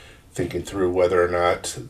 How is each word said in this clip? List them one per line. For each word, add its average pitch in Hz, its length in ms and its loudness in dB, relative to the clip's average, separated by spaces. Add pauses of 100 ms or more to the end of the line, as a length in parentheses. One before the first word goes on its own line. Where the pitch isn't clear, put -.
(340)
thinking 87 300 -6
through 92 280 -2
whether 90 320 4
or 90 60 2
not 90 480 0 (120)